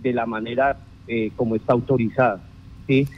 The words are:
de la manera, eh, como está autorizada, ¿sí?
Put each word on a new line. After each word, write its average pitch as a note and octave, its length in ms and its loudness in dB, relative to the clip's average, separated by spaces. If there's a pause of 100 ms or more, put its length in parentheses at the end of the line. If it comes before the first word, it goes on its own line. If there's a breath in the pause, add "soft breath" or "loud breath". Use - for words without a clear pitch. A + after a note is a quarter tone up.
de B2 100 0
la A#2 140 0
manera, A#2 520 0 (300)
eh, A2 300 -2
como A2+ 180 0
está G#2+ 160 0
autorizada, A#2+ 720 2 (440)
¿sí? C#3 220 2 (100)